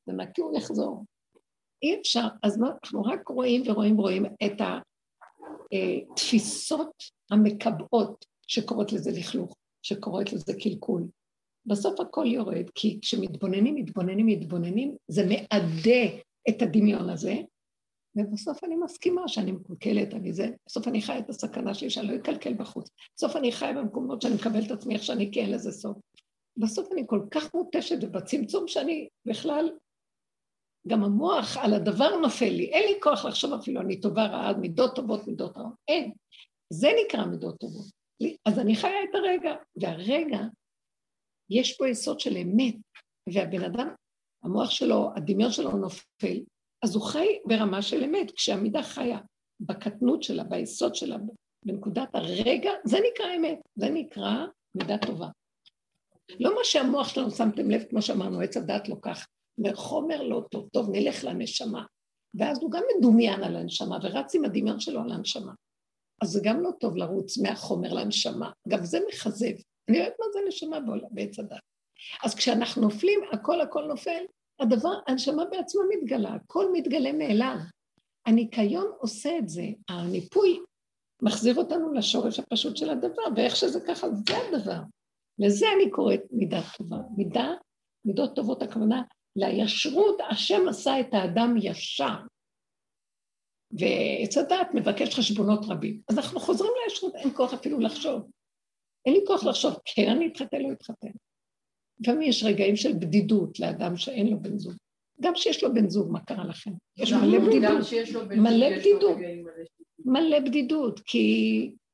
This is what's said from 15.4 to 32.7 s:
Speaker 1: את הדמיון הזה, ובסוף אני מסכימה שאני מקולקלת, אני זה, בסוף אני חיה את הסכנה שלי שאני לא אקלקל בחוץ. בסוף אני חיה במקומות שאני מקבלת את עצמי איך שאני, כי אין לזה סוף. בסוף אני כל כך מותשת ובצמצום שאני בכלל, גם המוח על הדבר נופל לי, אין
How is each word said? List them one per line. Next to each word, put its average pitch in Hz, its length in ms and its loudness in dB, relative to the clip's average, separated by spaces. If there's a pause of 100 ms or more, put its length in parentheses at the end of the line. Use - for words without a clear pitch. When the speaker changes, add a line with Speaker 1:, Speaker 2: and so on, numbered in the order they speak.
Speaker 1:
את 214 120 0
הדמיון 202 480 4
הזה, 180 260 -4 (800)
ובסוף 208 480 -4
אני 330 120 -4
מסכימה 349 520 -2
שאני 190 240 -2
מקולקלת, 202 640 -2
אני 180 200 -6
זה, 196 140 -2 (180)
בסוף - 220 -6
אני 220 140 0
חיה 214 180 -4
את 220 100 -8
הסכנה - 440 -6
שלי - 160 -6
שאני - 180 -4
לא 226 80 -2
אקלקל - 380 -4
בחוץ. - 360 -8 (260)
בסוף - 200 -2
אני 262 160 2
חיה - 220 -4
במקומות 254 480 -4
שאני 220 140 2
מקבלת 214 300 0
את 208 60 -6
עצמי 214 220 -6
איך 214 100 -4
שאני, 202 280 -2
כי 233 100 0
אין 202 100 -2
לזה 214 200 -4
סוף. 202 260 -10 (600)
בסוף 226 340 -2
אני 349 160 -2
כל 208 140 0 (100)
כך 302 220 -4
מותשת 339 480 -2
ובצמצום 220 640 -4
שאני 302 400 -4 (180)
בכלל, 294 440 -2 (1160)
גם 214 160 2
המוח 254 540 2
על 240 160 2
הדבר 208 480 2
נופל 240 280 2
לי, 180 160 0
אין 392 280 2